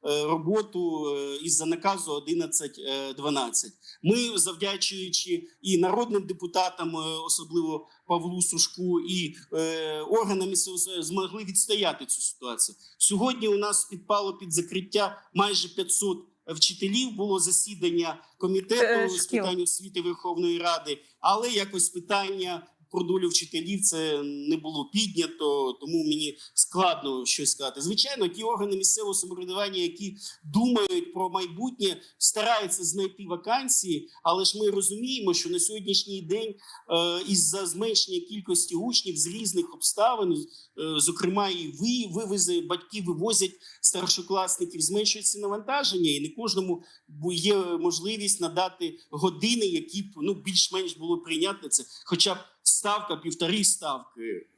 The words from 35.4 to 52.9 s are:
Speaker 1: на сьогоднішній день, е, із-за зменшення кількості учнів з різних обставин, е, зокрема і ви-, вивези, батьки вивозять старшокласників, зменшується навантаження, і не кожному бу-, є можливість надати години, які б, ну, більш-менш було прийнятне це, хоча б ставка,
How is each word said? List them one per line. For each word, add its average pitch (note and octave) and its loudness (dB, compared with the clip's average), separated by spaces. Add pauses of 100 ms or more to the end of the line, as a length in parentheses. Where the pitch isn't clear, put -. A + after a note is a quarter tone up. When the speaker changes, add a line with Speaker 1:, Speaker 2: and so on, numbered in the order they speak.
Speaker 1:
на F3+ 0
сьогоднішній G3 0
день, G#3 -2 (360)
е, E3+ 2
із-за F#3+ 2
зменшення F#3+ 0
кількості F3+ -2
учнів G3 0
з D3+ 2
різних F#3 -2
обставин, G#3 2
е, D3+ 0 (520)
зокрема F#3 2
і E3+ -4
ви-, A3+ 0
вивези, F#3 0
батьки F3 -6
вивозять F3+ 2 (280)
старшокласників, F3+ 0
зменшується G3+ 2
навантаження, G3+ 0
і C#3+ 2
не D3+ -4
кожному F#3 -2 (260)
бу-, D3+ -4
є F3+ 4
можливість F3 0
надати E3+ -2 (120)
години, F#3 2
які F3 -2
б, - -8 (100)
ну, E3+ 0
більш-менш F3+ 0
було E3+ 0
прийнятне E3 -2
це, B2+ 2 (220)
хоча F3+ 4
б F#3 -6 (280)
ставка, G#3 2